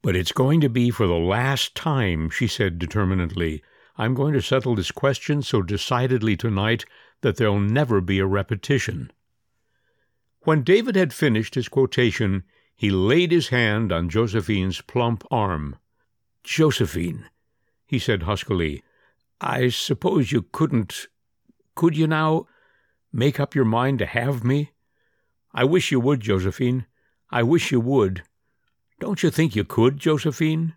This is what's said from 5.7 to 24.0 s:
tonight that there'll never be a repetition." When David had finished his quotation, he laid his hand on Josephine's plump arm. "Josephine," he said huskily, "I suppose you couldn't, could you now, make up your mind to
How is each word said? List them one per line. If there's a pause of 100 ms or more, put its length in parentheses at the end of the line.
tonight (360)
that
there'll
never
be
a
repetition." (1300)
When
David
had
finished
his
quotation, (320)
he
laid
his
hand
on
Josephine's
plump
arm. (680)
"Josephine," (600)
he
said
huskily, (560)
"I
suppose
you
couldn't, (680)
could
you
now, (640)
make
up
your
mind
to